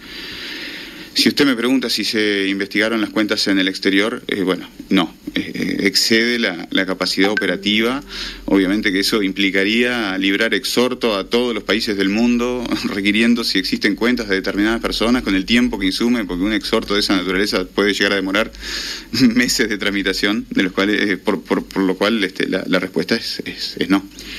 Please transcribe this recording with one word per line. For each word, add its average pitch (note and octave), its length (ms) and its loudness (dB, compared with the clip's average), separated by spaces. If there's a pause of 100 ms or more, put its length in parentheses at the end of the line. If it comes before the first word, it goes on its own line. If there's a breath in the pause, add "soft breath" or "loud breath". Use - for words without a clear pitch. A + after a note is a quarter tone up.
(1120 loud breath)
Si - 160 4
usted D3 180 2
me B2+ 80 2
pregunta A#2+ 340 0
si A2 140 -2
se G#2 440 0
investigaron G#2 540 0
las G2+ 80 -2
cuentas G#2 380 0
en G2 100 2
el F#2+ 100 2
exterior, G2 600 0
eh, G2 160 0
bueno, - 260 -2 (200)
no. F#2+ 220 2 (220)
Eh, - 180 -4
eh, F#2 260 -4 (100)
excede A#2 500 2
la, F#2+ 320 -2
la F#2+ 160 0
capacidad F#2 460 0
operativa. G#2 720 0 (420 loud breath)
Obviamente G2 460 2
que F#2+ 80 2
eso G#2 240 0
implicaría G2 960 0
librar G2+ 340 2
exhorto A#2+ 640 0
a F#2+ 120 -2
todos A#2+ 280 0
los G2 80 -6
países G#2+ 340 0
del G2 120 2
mundo, A#2+ 540 2 (140)
<laughs> - 160 -4
requiriendo A2 500 2
si - 140 0
existen A2 380 0
cuentas A#2 340 0
de F#2+ 60 2
determinadas G2 440 0
personas A2 440 0
con G2+ 100 0
el F#2+ 120 2
tiempo A#2 340 2
que F#2+ 80 0
insume, A2+ 380 2
porque F2 180 -2
un G#2+ 100 0
exhorto G#2+ 400 0
de G2+ 60 2
esa G#2 160 0
naturaleza F#2 500 0
puede G2+ 300 0
llegar G2+ 160 2
a G2 60 0
demorar G2 340 0 (360 loud breath)
<laughs> - 240 -12
meses A#2+ 580 4
de G#2 100 -2
tramitación, G2+ 720 0
de - 100 0
los F#2 100 0
cuales, G2+ 300 2
eh, G2+ 160 0
por, - 240 -2
por, B2+ 240 -2
por - 160 -2
lo F#2 160 2
cual, G#2 260 2
este, F#2 240 -2
la, F#2 200 -2
la F2+ 100 2
respuesta F2+ 380 -2
es, - 280 -6
es, - 360 -8
es F2 100 -2
no. G2 160 0 (340 loud breath)